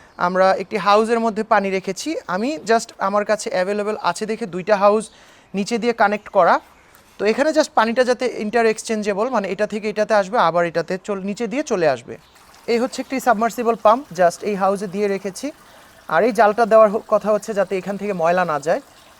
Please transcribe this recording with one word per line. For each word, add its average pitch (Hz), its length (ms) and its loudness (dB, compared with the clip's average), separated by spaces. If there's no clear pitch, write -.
আমরা 185 380 2
একটি 196 220 -6
হাউজের 214 440 2
মধ্যে 220 220 -2
পানি 202 280 0
রেখেছি। 190 460 -6
আমি 233 400 -4
just 226 220 2
আমার 202 260 -2
কাছে 214 260 -4
অ্যাভেলেবল 208 520 -2
আছে 175 240 -4
দেখে 220 200 -6
দুইটা 185 300 0
হাউস 208 340 2
নিচে 208 240 -2
দিয়ে 233 140 0
কানেক্ট 208 360 0
করা। 202 320 4
তো 190 60 -4
এখানে 233 260 2
just 294 240 2
পানিটা 233 300 2
যাতে 247 340 -2
ইন্টারএক্সচেঞ্জেবল, 220 920 -2
মানে 208 200 -2
এটা 196 180 -2
থেকে 214 220 -6
এটাতে 214 260 0
আসবে, 202 240 2
আবার 175 280 2
এটাতে 170 380 -4
চল-, 190 200 -6
নিচে 208 220 -4
দিয়ে 247 160 -4
চলে 180 260 0
আসবে। 120 300 -4
এই 233 120 0
হচ্ছে 254 240 -4
একটি 269 180 -6
সাবমার্সিবল 226 540 0
পাম্প, 233 380 2
just 175 300 2
এই 208 120 -2
হাউসে 196 320 -2
দিয়ে 202 220 -4
রেখেছি। 196 440 -6
আর 165 160 2
এই 247 80 2
জালটা 214 340 4
দেওয়ার 220 240 6
হ-, 214 80 -4
কথা 208 240 0
হচ্ছে 208 220 -2
যাতে 190 240 -2
এখান 190 180 -6
থেকে 202 160 -6
ময়লা 175 320 2
না 151 160 -2
যায়। 175 200 -2